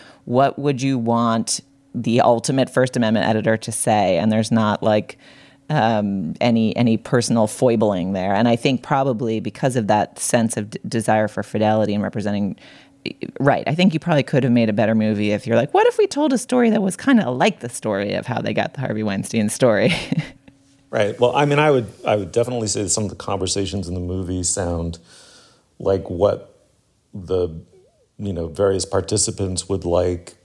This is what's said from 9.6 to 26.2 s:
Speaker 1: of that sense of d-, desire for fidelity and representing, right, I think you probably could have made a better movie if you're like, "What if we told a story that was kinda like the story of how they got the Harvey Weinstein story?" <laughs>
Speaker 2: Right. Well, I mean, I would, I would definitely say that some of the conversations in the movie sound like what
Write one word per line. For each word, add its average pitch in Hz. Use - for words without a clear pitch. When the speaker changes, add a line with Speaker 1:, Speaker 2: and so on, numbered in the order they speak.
Speaker 1:
of 107
that 107
sense 117
of 107
d-, -
desire 110
for 107
fidelity 107
and 101
representing, 101
right, 131
I 143
think 170
you 156
probably 151
could 135
have 123
made 117
a 107
better 110
movie 107
if 104
you're 113
like, 123
"What 427
if 480
we 415
told 294
a 247
story 247
that 208
was 185
kinda 214
like 156
the 120
story 101
of -
how 120
they 110
got 107
the 139
Harvey 110
Weinstein 104
story?" 113
<laughs> -
Speaker 2:
Right. 107
Well, 123
I 147
mean, 143
I 151
would, 127
I 107
would 92
definitely 117
say 104
that 92
some 107
of 98
the -
conversations 95
in 87
the 92
movie 90
sound 85
like 95
what -